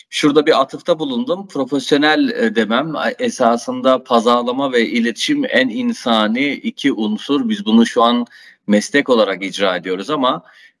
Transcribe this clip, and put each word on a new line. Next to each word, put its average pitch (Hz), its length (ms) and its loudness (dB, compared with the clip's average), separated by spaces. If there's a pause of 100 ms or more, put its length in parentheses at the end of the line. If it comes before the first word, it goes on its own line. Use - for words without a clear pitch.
şurada 147 360 2
bir 117 160 4
atıfta 156 380 -4
bulundum. 151 480 -4
Profesyonel, 143 800 0
e, 110 260 -2
demem. 117 380 0 (260)
Esasında 127 840 0
pazarlama 123 680 2
ve 120 160 2
iletişim 117 640 -2
en 127 200 2
insani 117 840 -2
iki - 380 -4
unsur. 110 580 -2
Biz 104 160 -4
bunu 113 200 6
şu 117 180 0
an 120 220 2 (420)
meslek 107 420 0
olarak 98 340 2
icra 92 340 -2
ediyoruz 95 320 -6
ama 147 340 -2 (380)